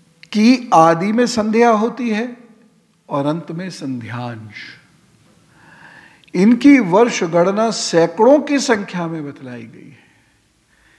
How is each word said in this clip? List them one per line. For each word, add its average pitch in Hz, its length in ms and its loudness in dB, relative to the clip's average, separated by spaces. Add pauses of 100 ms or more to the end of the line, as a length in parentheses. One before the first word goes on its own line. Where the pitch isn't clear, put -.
(320)
की 233 420 2
आदि 165 380 4
में 240 160 0
संध्या 226 420 0
होती 233 400 -2
है 233 280 -6 (720)
और 143 160 -4
अंत 165 260 -6
में 175 180 -12
संध्यांश। 117 1040 -12 (1600)
इनकी 240 440 4
वर्ष 208 440 0
गणना 190 480 0
सैकड़ों 214 680 2
की 285 200 -2
संख्या 196 480 -4
में 156 240 -12
बतलाई 123 320 -18
गई - 260 -20
है। - 140 -20 (960)